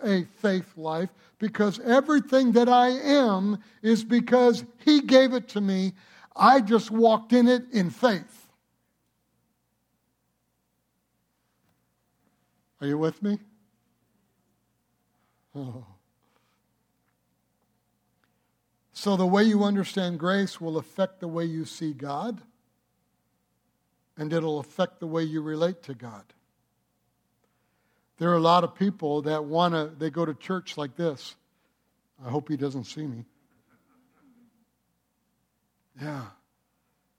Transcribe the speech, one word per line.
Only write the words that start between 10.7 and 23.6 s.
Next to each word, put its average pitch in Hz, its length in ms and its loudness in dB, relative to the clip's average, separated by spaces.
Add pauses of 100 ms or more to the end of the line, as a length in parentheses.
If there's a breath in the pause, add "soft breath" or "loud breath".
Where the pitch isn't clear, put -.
Are 143 60 -6
you 147 100 -2
with 156 240 -4
me? 202 160 -2 (2250)
Oh. 127 300 -14 (3000)
So 202 240 -2
the 185 120 0
way 208 160 4
you 214 200 4
understand 190 560 -2
grace 185 400 -2
will 160 180 -6
affect 185 420 -6
the 175 80 -12
way 170 180 -6
you 160 200 -6
see 156 280 -10
God, 143 480 -8 (1800)